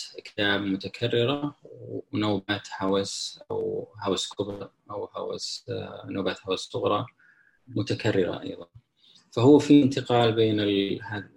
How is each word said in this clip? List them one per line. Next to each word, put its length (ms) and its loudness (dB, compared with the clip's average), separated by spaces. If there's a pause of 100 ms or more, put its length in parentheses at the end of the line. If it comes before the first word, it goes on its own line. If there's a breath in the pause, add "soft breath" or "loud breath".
(180)
اكتئاب 420 -2
متكررة 960 -2 (560)
ونوبات 560 -2 (120)
هوس 600 -2 (100)
أو 380 -4 (140)
هوس 300 -2
كبرى 380 -8 (200)
أو 140 -8
هوس، 640 -10
آه، 400 -10
نوبات 380 -4
هوس 140 -2
صغرى 460 -2 (640 soft breath)
متكررة 720 0
أيضًا. 280 -14 (640 soft breath)
فهو 260 8
في 240 8
انتقال 500 2
بين 280 2
ال-، 420 0
هذ-، 340 -10